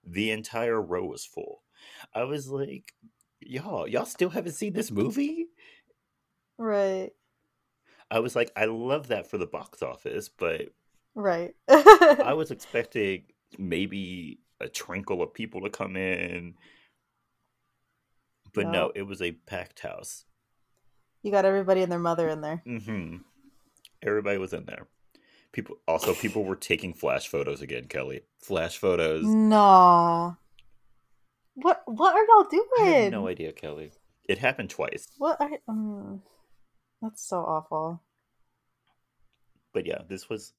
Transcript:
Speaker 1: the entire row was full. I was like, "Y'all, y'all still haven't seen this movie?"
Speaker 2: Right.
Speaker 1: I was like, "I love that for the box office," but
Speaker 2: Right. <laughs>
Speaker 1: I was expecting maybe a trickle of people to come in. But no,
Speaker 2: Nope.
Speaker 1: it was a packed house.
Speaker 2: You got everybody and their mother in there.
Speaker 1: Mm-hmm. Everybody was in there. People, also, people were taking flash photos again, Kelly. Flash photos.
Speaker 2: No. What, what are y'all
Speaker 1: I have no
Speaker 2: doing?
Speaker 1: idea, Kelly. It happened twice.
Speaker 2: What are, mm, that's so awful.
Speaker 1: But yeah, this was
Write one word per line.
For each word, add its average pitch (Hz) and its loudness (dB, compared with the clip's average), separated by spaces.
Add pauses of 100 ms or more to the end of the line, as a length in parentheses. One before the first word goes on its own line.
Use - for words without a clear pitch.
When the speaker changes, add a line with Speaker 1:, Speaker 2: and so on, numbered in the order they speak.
Speaker 1:
the 101 -4
entire 113 -4
row 90 -6
was - -12
full. - -16 (500)
I 117 -6
was 139 -8
like, 139 -10 (480)
"Y'all, 131 -10
y'all 120 -4
still 180 -4
haven't 170 -8
seen 202 -8
this 214 -6
movie?" 285 -4 (1080)
Speaker 2:
Right. 202 -2 (960)
Speaker 1:
I 113 0
was 120 -4
like, 120 0
"I 107 0
love 127 -4
that 101 -4
for - -8
the 87 -4
box - -12
office," - -10
but - -6 (420)
Speaker 2:
Right. 180 -4
<laughs> - -12
Speaker 1:
I 294 10
was 156 -4
expecting 107 -4 (320)
maybe 90 -8 (220)
a - -10
trickle 92 -8
of - -6
people 107 -10
to 101 -8
come 95 -8
in. 87 -6 (2000)
But 101 -2
no, - -4 (160)
Speaker 2:
Nope. - -6
Speaker 1:
it 98 -8
was 98 -10
a 87 -4
packed - -14
house. - -14 (1000)
Speaker 2:
You 208 -4
got 196 4
everybody 190 2
and 175 -2
their 175 -4
mother 170 0
in 156 -6
there. 160 -8
Speaker 1:
Mm-hmm. 101 -8 (840)
Everybody 101 -2
was 95 -6
in - -10
there. - -16 (640)
People, - -12 (100)
also, - 0
people 107 -4
were 95 -4
taking 85 -6
flash 67 -4
photos 71 -6
again, 65 -12
Kelly. 67 -10 (180)
Flash 85 -4
photos. 85 0
Speaker 2:
No. 185 6 (1160)
What, 294 0
what 311 2
are 427 6
y'all 427 8 (320)
Speaker 1:
I 440 6
have 254 6
no 101 -4
Speaker 2:
doing? 92 -4
Speaker 1:
idea, 82 -6
Kelly. 76 -12 (360)
It 95 0
happened 127 -2
twice. - -8 (120)
Speaker 2:
What 294 -2
are, 294 -2 (180)
mm, 202 -10 (800)
that's 220 -10
so 180 -4
awful. 160 -6 (1700)
Speaker 1:
But 87 -4
yeah, - -8
this 95 -14
was 110 -12